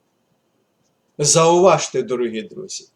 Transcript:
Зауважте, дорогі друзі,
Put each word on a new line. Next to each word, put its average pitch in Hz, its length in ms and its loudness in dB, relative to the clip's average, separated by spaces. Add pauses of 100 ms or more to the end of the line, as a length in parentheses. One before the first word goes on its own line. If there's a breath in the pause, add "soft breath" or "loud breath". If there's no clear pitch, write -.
(1160)
Зауважте, 165 840 2
дорогі 113 400 -6
друзі, - 540 -16